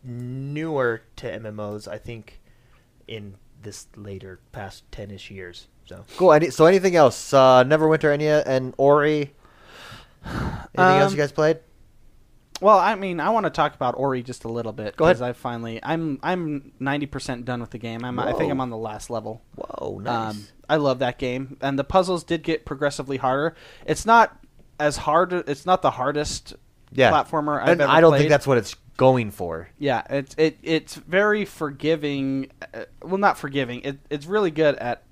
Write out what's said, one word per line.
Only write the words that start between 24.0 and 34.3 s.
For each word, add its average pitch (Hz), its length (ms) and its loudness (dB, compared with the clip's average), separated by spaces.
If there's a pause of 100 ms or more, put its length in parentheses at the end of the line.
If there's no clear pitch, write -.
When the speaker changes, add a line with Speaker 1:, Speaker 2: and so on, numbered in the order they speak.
Speaker 3:
not 226 320 4 (400)
as 147 200 0
hard. 175 340 2
It's 147 340 -4
not 185 160 2
the 139 80 4
hardest 143 640 -6 (380)
Speaker 2:
Yeah. 127 180 4
Speaker 3:
platformer 147 500 0
I've 117 100 0
Speaker 2:
And 170 100 4
Speaker 3:
ever 143 100 2
Speaker 2:
I 156 100 6
don't 165 120 10
Speaker 3:
played. 139 80 4
Speaker 2:
think 143 100 4
that's 143 160 4
what 135 120 4
it's - 180 -6 (200)
going 127 360 4
for. 85 380 -8 (100)
Speaker 3:
Yeah, 135 280 -2
it's, 139 300 -6
it, 160 240 2
it's 156 320 -4
very 202 500 0
forgiving. 143 1080 -4 (200)
Uh, 113 120 -12 (180)
well, 185 160 -6
not 196 200 2
forgiving. 135 420 -6
It, 139 180 -8 (100)
it's 147 180 -8
really 190 260 -2